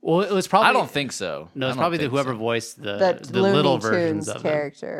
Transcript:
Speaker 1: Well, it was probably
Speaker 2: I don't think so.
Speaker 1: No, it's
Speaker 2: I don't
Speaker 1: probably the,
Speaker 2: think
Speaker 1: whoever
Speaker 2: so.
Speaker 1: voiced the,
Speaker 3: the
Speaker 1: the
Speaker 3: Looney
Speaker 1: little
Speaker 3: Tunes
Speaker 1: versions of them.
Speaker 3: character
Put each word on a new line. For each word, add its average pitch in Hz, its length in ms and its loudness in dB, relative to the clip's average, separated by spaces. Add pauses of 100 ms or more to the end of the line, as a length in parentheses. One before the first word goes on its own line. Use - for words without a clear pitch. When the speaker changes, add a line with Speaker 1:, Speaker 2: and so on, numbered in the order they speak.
Speaker 1:
Well, 170 180 2
it 196 120 0
was 185 140 0
probably 202 220 4
Speaker 2:
I - 60 6
don't 202 160 2
think 143 220 -4
so. 80 420 -6
Speaker 1:
No, 131 120 -2
it's 131 60 -2
Speaker 2:
I 127 40 -4
don't - 60 -6
Speaker 1:
probably 170 160 0
the, 165 60 -2
Speaker 2:
think 123 80 -2
Speaker 1:
whoever 135 200 0
Speaker 2:
so. 117 60 -4
Speaker 1:
voiced 113 440 -4
the, 110 400 0
Speaker 3:
the 131 100 -14
Speaker 1:
the 190 100 0
Speaker 3:
Looney 196 140 4
Speaker 1:
little 143 220 4
Speaker 3:
Tunes 110 120 -2
Speaker 1:
versions 160 380 0
of - 140 -8
them. 156 100 0
Speaker 3:
character 147 340 -6 (140)